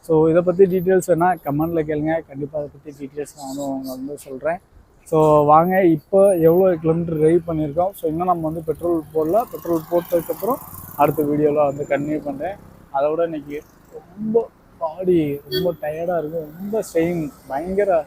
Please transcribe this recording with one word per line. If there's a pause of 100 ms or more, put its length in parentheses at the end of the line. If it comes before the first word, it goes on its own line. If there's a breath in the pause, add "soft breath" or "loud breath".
So (140)
இதை
பத்தி
டீட்டெயில்ஸ்
வேணா (100)
கமெண்ட்ல
கேளுங்க. (100)
கண்டிப்பா
அதை
பத்தி
டீட்டெயில்ஸ்
நான்
வந்து
உங்களுக்கு
வந்து
சொல்றேன். (500)
So (260)
வாங்க, (140)
இப்போ (220)
எவ்வளோ (100)
கிலோமீட்டர்
டிரைவ்
பண்ணியிருக்கோம்.
So
இன்னும்
நம்ம
வந்து
பெட்ரோல் (100)
போடல. (120)
பெட்ரோல்
போட்டதுக்கப்புறம் (380)
அடுத்த
வீடியோல
வந்து
கண்டினியூ
பண்றேன். (360)
அதை
விட
இன்னைக்கு (340)
ரொம்ப (440)
பாடி (280)
ரொம்ப (120)
டயர்டா
இருக்கு,
ரொம்ப
ஸ்ட்ரெயின் (280)
பயங்கர. (160)